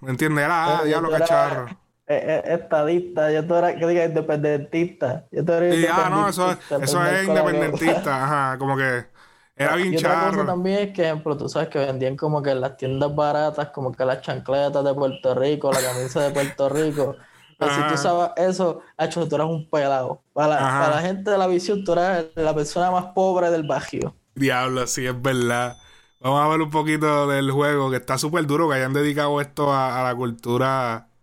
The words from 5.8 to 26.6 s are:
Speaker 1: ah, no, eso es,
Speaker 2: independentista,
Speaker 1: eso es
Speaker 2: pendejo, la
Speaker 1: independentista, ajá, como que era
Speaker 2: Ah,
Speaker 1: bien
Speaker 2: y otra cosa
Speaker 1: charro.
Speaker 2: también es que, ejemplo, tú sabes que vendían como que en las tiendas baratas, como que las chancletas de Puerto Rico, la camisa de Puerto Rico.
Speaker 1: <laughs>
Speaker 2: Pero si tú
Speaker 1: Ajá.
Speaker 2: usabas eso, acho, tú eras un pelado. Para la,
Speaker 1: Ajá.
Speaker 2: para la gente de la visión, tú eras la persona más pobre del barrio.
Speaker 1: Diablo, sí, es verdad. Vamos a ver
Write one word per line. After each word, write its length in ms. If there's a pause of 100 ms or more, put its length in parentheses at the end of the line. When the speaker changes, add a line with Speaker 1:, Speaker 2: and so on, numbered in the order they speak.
Speaker 1:
ah, 200
no, 180
eso 220
es, 60 (140)
Speaker 2:
independentista, 140
Speaker 1:
eso 200
es 60 (160)
Speaker 2:
pendejo, 80
la 60 (100)
Speaker 1:
independentista, 760
ajá, 340
como 180
que 300 (500)
era 160
Speaker 2:
Ah, 40
Speaker 1:
bien 180
Speaker 2:
y 20
otra 180
cosa 180
Speaker 1:
charro. 140
Speaker 2:
también 320 (100)
es 60
que, 100
ejemplo, 320
tú 120
sabes 200
que 100
vendían 380
como 260
que 80
en 100
las 160
tiendas 380
baratas, 560
como 220
que 120
las 160
chancletas 640
de 100
Puerto 400
Rico, 380
la 80
camisa 440
de 80
Puerto 360
Rico. 460 (220)
Speaker 1:
<laughs> 220
Speaker 2:
Pero 120
si 80
tú 80
Speaker 1:
Ajá. 80
Speaker 2:
usabas 420
eso, 440 (180)
acho, 300
tú 80
eras 100
un 240
pelado. 520 (100)
Para 160
la, 200
Speaker 1:
Ajá. 120
Speaker 2:
para 160
la 60
gente 280
de 80
la 80
visión, 380
tú 80
eras 420
la 200
persona 360
más 240
pobre 360
del 160
barrio. 480 (200)
Speaker 1:
Diablo, 540
sí, 180
es 160
verdad. 540 (440)
Vamos 240
a 40
ver 120